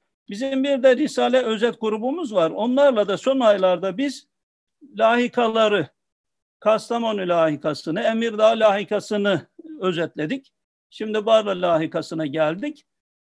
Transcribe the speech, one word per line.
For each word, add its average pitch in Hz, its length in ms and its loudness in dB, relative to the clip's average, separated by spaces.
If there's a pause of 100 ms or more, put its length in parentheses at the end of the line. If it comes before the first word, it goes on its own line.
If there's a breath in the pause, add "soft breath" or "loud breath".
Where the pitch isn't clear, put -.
(280)
Bizim 262 360 -4
bir 277 180 0
de 254 140 6
Risale 247 460 0
Özet 226 380 -2
grubumuz 220 540 -4
var. 165 160 2
Onlarla 240 580 2
da 190 100 -2
son 269 220 0
aylarda 190 580 2
biz 277 300 -6 (720)
lahikaları, 226 880 2 (720)
Kastamonu 220 680 -2
lahikasını, 160 720 -2
Emirdağ 226 460 0
lahikasını 208 1000 0 (340)
özetledik. 165 720 -6 (380)
Şimdi 214 360 -6
Barla 208 340 2
lahikasına 160 680 -2
geldik. 160 600 -4 (380)